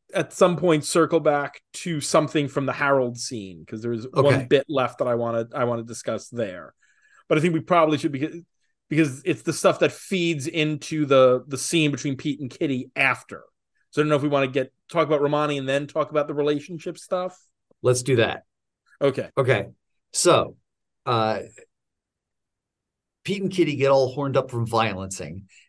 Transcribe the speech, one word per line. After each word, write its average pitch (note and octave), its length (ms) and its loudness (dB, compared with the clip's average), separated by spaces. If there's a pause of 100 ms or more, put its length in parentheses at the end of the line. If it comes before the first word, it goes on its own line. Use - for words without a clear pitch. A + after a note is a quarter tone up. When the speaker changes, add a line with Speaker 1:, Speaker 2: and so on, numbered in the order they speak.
(140)
Speaker 1:
at E3+ 180 -4
some F3+ 240 4
point, D#3 280 2
circle E3 360 2
back D3 400 0 (140)
to D#3+ 260 -6
something D3+ 480 0
from C#3 160 -4
the C3 80 -2
Harold C3 460 0
scene, F#2+ 480 -12
'cause A2 160 -10
there A#2+ 100 -4
is A2 180 -6
one C#3 160 2
Speaker 2:
Okay. C3+ 200 4
Speaker 1:
bit C3+ 220 2
left C3 300 -2
that B2+ 80 -2
I B2 80 0
wanna, A#2 400 -2
I B2+ 100 -2
wanna A#2+ 200 -2
discuss A2+ 460 -8
there. F2+ 440 -8 (540)
But D#3 100 2
I - 40 2
think F3 100 2
we D#3+ 80 -2
probably D#3 380 4
should, D#3 140 -4
because, D3 240 -6 (520)
because C#3+ 360 0
it's - 180 -4
the E3 100 -4
stuff - 280 2
that D3+ 120 2
feeds E3+ 540 -2
into D3+ 600 -2
the, C3 400 6
the C#3+ 120 -8
scene D#3 320 0
between C#3+ 260 -4
Pete C#3 240 -6
and C3 100 -8
Kitty C3 460 -4
after. B2+ 480 -2 (460)
So - 100 0
I D3+ 40 2
don't D3+ 40 0
know D3+ 80 4
if C3+ 60 -2
we D3+ 60 -2
wanna C#3 200 2
get, C3 240 -2 (160)
talk E3 180 0
about D3 140 2
Romani D3 380 0
and C3 100 -6
then C#3+ 180 0
talk D3 240 -4
about D3 160 0
the D3+ 80 -8
relationship D3 600 -4
stuff. F#3 420 -6 (440)
Speaker 2:
Let's A#2+ 200 2
do C3+ 140 2
that. G#2+ 280 0 (580)
Speaker 1:
Okay. C3 340 0
Speaker 2:
Okay. A#2 300 2 (480)
So, C#3 420 4 (480)
uh, A2 360 0 (1800)
Pete F#3+ 200 -6
and F#3+ 100 -4
Kitty D3 240 0
get C3+ 140 2
all C3+ 240 4
horned C#3 240 -2
up B2+ 120 -2
from A#2 160 -4
violencing F#2+ 840 -4 (200)